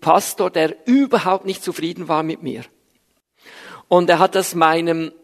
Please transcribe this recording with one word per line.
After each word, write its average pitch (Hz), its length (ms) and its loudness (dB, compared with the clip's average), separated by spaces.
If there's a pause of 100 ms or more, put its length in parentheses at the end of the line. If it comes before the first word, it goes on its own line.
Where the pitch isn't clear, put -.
Pastor, 180 500 0
der - 360 -2
überhaupt 214 600 0
nicht 190 160 -8
zufrieden 170 460 -8
war 160 160 -2
mit 160 180 -8
mir. 123 200 -10 (1300)
Und 175 220 4
er 165 80 4
hat 185 160 2
das 185 220 -4
meinem, 165 560 0 (120)